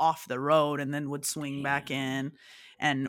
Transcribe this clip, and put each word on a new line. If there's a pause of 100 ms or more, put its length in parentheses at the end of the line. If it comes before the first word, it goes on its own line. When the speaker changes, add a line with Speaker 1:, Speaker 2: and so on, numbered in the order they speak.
Speaker 1:
off
the
road
and
then
would
swing
back
Speaker 2:
Damn.
Speaker 1:
in. (460)
And